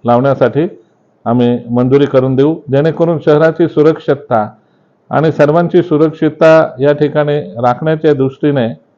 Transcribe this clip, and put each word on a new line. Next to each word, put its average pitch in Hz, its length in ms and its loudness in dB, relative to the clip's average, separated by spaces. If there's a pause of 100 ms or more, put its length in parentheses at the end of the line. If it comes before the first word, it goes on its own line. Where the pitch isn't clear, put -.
लावण्यासाठी 131 600 0 (580)
आम्ही 120 340 0 (100)
मंजुरी 127 360 2
करून 131 300 0
देऊ, 147 200 2 (160)
जेणेकरून 160 540 0
शहराची 160 420 2
सुरक्षितता 147 840 -2 (600)
आणि 151 220 0
सर्वांची 170 520 2
सुरक्षितता 160 960 2
या 143 140 2
ठिकाणी 147 460 -2
राखण्याच्या 147 760 -2
दृष्टीने 135 840 -2